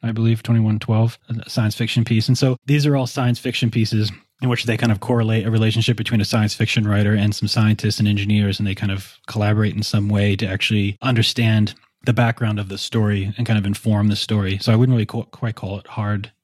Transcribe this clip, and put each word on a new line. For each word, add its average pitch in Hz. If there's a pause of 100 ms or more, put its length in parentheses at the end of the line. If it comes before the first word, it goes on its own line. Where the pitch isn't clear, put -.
I 117
believe, 113
twenty-one 110
twelve, 113
a 113
science 107
fiction 117
piece. 110
And 127
so 127 (100)
these 143
are 147
all 131
science 123
fiction 120
pieces 107 (320)
in 127
which 120
they 117
kind 113
of 101
correlate 110
a 113
relationship 110
between 113
a 104
science 107
fiction 110
writer 104
and 104
some -
scientists 107
and 104
engineers, 101
and 104
they 95
kind 98
of 98 (100)
collaborate 104
in 104
some 104
way 104
to 98
actually 101
understand 113 (320)
the 127
background 113
of 98
the 95
story 104
and 117
kind 110
of 98
inform 104
the 101
story. 98
So 117
I -
wouldn't 127
really 113
co-, 117
quite -
call 101
it -
hard 104 (100)